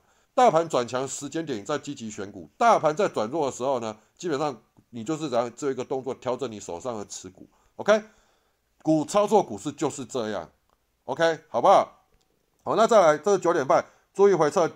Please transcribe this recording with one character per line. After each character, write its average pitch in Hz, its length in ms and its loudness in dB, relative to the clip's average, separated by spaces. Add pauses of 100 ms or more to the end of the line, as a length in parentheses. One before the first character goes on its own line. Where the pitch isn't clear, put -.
(340)
大 247 160 6
盘 165 180 2
转 127 180 -2
强 127 220 -6
时 139 200 -12
间 160 180 -8
点， 127 120 -6
你 101 40 -10
再 147 160 -6
积 143 160 -12
极 113 160 -12
选 101 200 -12
股。 95 280 -18
大 226 200 6
盘 151 160 0
在 180 140 0
转 110 220 -4
弱 143 200 -2
的 - 60 -10
时 - 60 -10
候 127 180 -2
呢， 110 160 -8 (220)
基 190 100 -10
本 143 100 -2
上 143 220 -6 (300)
你 117 120 -14
就 156 140 -4
是 151 120 -8
怎 120 100 0
样 120 140 0
做 139 180 -6
一 135 40 -4
个 120 100 -8
动 135 180 -6
作， 123 120 -8
调 127 220 -6
整 123 140 -6
你 104 100 -12
手 87 180 -10
上 117 200 -8
的 101 80 -10
持 - 240 -18
股。 - 180 -20 (280)
OK， 202 260 2 (800)
股 - 220 2
操 208 220 0
作 196 160 4
股 107 140 -10
市 139 160 -10
就 - 160 -4
是 131 160 -10
这 110 260 -6
样。 87 200 -8 (540)
OK， 160 440 -2
好 117 120 -4
不 135 60 2
好？ 175 380 4 (580)
好， 131 140 -4
那 220 100 6
再 220 140 6
来， 156 180 6
这 202 140 0
是 190 60 2
九 170 140 0
点 147 140 0
半， 156 180 2 (280)
注 196 160 4
意 196 60 4
回 151 160 2
撤， 160 260 0